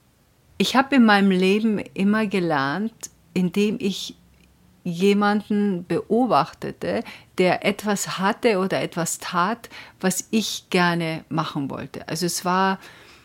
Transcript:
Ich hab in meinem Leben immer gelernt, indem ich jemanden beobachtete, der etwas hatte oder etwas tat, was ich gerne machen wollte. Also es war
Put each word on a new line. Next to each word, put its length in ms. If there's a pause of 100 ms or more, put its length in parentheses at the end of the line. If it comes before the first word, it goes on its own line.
(580)
Ich 200
hab 160
in 100
meinem 280
Leben 480
immer 460
gelernt, 680 (400)
indem 480
ich 340 (720)
jemanden 1000
beobachtete, 1160 (340)
der 280
etwas 520
hatte 420
oder 220
etwas 380
tat, 500 (300)
was 320
ich 380
gerne 580
machen 420
wollte. 380
Also 180
es 200
war 340 (460)